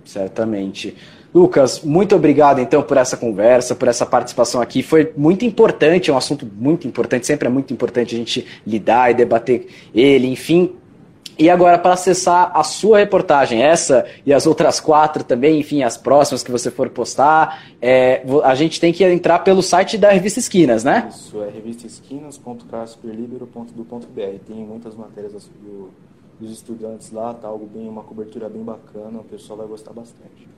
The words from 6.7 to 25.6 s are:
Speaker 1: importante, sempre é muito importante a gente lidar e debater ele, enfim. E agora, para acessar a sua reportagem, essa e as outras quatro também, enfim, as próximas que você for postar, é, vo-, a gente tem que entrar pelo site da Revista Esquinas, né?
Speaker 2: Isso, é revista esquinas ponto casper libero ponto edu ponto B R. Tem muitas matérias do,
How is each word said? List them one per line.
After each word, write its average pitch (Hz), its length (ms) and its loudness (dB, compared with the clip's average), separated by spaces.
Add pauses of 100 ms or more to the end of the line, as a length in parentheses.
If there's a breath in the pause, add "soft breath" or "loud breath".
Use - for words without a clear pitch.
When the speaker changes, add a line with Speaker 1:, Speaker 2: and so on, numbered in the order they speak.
Speaker 1:
importante, 120 380 -4
sempre 143 220 -2
é 120 40 0
muito 135 220 -4
importante 117 400 -4
a 113 40 -6
gente 117 280 -8 (220 loud breath)
lidar 110 440 2
e - 20 2
debater 120 540 0 (260 loud breath)
ele, 127 340 4
enfim. 165 480 -2 (600)
E 160 120 4
agora, 175 280 6
para 180 160 2
acessar 175 600 0
a 156 100 2
sua 208 360 2
reportagem, 151 600 2
essa 147 440 2 (200 loud breath)
e 139 60 2
as 131 160 2
outras 156 320 2
quatro 151 440 2
também, 143 360 0
enfim, 143 240 -4
as 117 140 -4
próximas 131 440 2
que - 100 -12
você 123 200 -4
for 127 180 -4
postar, 143 720 0 (180)
é, 127 440 2
vo-, 139 160 0
a 131 140 2
gente 156 240 -2
tem 170 140 2
que 180 100 0
entrar 175 360 2
pelo 190 220 2
site 190 360 0
da 202 140 4
Revista 202 280 0
Esquinas, 131 460 2
né? 185 240 0
Speaker 2:
Isso, - 320 -16
é 104 80 -8
revista 113 360 -16
esquinas 139 520 -20
ponto 120 300 -18
casper 113 440 -14
libero 123 360 -14
ponto 117 260 -18
edu 117 100 -16
ponto 117 240 -18
B 113 140 -14
R. 98 260 -10
Tem 110 80 -18
muitas 110 400 -16
matérias 104 380 -18
do, 98 560 -20 (500)